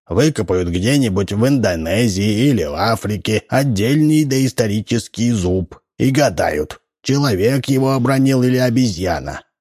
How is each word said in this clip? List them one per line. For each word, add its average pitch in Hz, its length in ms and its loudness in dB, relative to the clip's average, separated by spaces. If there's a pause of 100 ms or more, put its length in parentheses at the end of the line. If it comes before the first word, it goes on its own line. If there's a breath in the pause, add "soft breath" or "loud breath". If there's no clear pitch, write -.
Выкопают 92 600 0
где-нибудь 101 640 0
в 110 140 0
Индонезии 104 1040 0
или 107 160 0
в 71 80 -6
Африке 104 720 -2
отдельный 143 800 2
доисторический 120 1080 -2
зуб 90 480 -2 (180)
и 127 120 2
гадают, 85 680 0 (220)
человек 131 640 0
его 135 260 0
обронил 135 500 2
или 127 140 2
обезьяна. 92 840 -2 (180)